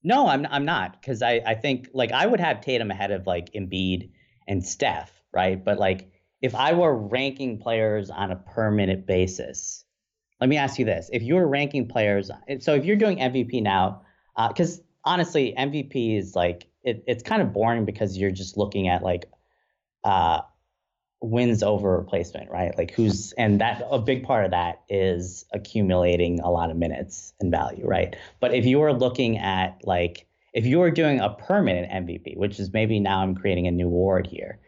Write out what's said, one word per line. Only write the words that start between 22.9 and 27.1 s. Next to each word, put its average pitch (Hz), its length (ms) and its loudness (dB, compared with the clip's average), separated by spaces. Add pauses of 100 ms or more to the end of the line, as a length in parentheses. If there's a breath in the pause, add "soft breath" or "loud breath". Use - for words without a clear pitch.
who's, 101 480 0
and 104 200 4
that, 117 300 0
a 139 80 0
big 120 260 -2
part 113 220 2
of 92 60 -2
that 87 360 -2
is 90 640 -2
accumulating 90 920 2
a 87 100 0
lot 85 180 0
of 82 80 -4
minutes - 600 -6